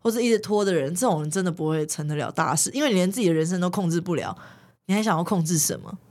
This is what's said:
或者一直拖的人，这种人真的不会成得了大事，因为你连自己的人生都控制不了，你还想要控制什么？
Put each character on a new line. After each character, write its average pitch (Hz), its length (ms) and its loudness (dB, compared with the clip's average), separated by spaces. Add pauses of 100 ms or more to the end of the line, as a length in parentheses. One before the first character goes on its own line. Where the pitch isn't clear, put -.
或 226 80 2
者 233 100 0
一 240 80 4
直 226 80 4
拖 208 260 0
的 196 80 2
人， 151 220 0
这 226 140 0
种 160 140 2
人 151 100 -4
真 190 120 0
的 180 80 0
不 156 160 -2
会 156 200 0
成 151 200 -6
得 151 80 -2
了 147 160 -4
大 156 240 0
事， - 160 0
因 285 120 -2
为 294 60 4
你 208 60 2
连 180 160 2
自 247 80 -4
己 208 80 4
的 165 60 4
人 160 100 2
生 180 160 -2
都 180 80 0
控 175 220 -2
制 170 100 0
不 170 140 -4
了， - 240 -4 (480)
你 185 80 -2
还 208 80 2
想 214 160 0
要 170 60 0
控 175 200 0
制 165 140 0
什 - 220 -2
么？ - 120 -16 (200)